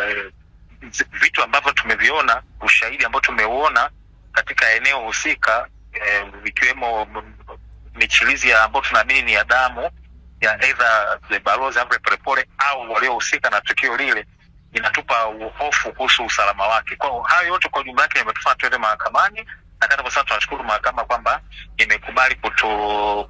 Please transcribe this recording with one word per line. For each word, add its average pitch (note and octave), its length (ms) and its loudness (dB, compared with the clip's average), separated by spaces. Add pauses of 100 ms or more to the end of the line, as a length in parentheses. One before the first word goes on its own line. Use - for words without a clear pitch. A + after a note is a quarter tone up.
eh, G#2 220 -6 (580)
zi-, - 220 -4
vitu - 320 0
ambavyo C#3+ 280 0
tumeviona, B2+ 720 0 (180)
ushahidi B2 440 2
ambao B2 160 0
tumeuona B2+ 680 2 (420)
katika - 400 0
eneo B2+ 280 2
husika, A2 680 -2 (260)
eh, G#2 320 -2 (180)
vikiwemo B2 580 -2
m-, G#2+ 160 -8
m-, - 400 -16 (380)
michirizi B2+ 540 2
ya, A2 140 6
ambayo A2+ 220 0
tunaamini B2 360 2
ni A#2+ 120 0
ya G#2 100 2
damu B2+ 460 0 (520)
ya A2 240 0
either A2+ 540 2 (100)
the G2+ 100 -2
Balozi A#2+ 400 0
Humphrey B2 200 0
Polepole C3 460 -2 (120)
au C3 340 -2
waliohusika C3 580 0
na G#2 120 0
tukio B2 360 -2
lile, B2+ 280 -2 (480)
inatupa - 540 -2
uhofu A2 680 -6
kuhusu B2 320 0
usalama G2+ 420 0
wake. A2 280 0
Kwa C#3+ 140 -2
hiyo A#2+ 120 -4
hayo F3 260 2
yote F3+ 220 0
kwa - 120 -4
ujumla C3 200 -2
wake D3 180 2
yametufanya A#2 360 0
tuende B2+ 220 -2
mahakamani, C3+ 680 0 (360)
na A2+ 60 2
kama C3+ 220 0
sasa C#3 140 2
tunashukuru A#2 400 -4
mahakama A2+ 420 -2
kwamba A#2+ 360 0 (360)
imekubali A2 580 2
kutu-, G#2 960 -2